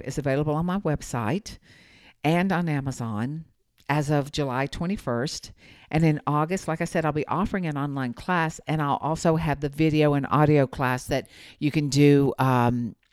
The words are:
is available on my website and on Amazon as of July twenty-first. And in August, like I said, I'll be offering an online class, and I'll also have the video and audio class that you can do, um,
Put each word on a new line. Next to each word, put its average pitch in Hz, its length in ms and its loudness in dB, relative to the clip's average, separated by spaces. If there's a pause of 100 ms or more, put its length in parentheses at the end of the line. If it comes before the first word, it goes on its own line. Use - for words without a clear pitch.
is 139 120 -8
available 143 360 0
on 160 120 -2
my 180 140 -2
website 143 800 -4 (680)
and 175 300 2
on 170 160 0
Amazon 135 760 -4 (440)
as 147 200 0
of 143 220 0
July 135 360 -2
twenty-first. 143 840 -6 (380)
And 160 160 2
in 151 200 2
August, 156 440 0
like 160 100 -4
I 170 60 -2
said, 165 180 -2
I'll 151 80 0
be 147 160 -2
offering 180 380 -2
an 147 120 -4
online 139 360 -4
class, 165 540 -4
and 156 140 0
I'll 143 200 0
also 160 340 0
have 156 240 -2
the 147 80 -4
video 151 460 2
and 139 160 0
audio 147 360 6
class 127 400 -4
that 135 220 -4 (320)
you 147 120 0
can 147 180 0
do, 139 500 6
um, 120 560 2 (180)